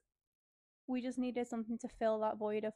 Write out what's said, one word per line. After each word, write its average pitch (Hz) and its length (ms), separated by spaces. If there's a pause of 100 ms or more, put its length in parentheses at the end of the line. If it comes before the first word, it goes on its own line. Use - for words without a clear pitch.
(880)
we 254 140
just 247 160
needed 247 300
something 226 320
to 240 100 (100)
fill 220 220
that 214 160
void 214 260
of 214 120